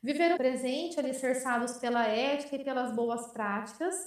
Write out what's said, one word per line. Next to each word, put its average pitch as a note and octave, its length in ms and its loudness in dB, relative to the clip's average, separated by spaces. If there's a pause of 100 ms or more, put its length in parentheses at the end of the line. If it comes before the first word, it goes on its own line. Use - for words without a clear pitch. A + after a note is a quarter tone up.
Viver D#4 320 4
o - 20 0
presente C4 600 0
alicerçados B3+ 760 0
pela A#3+ 300 2
ética C#4 520 0
e C4+ 80 -6
pelas B3 280 -2
boas A#3 400 -2
práticas G#3+ 600 -2 (120)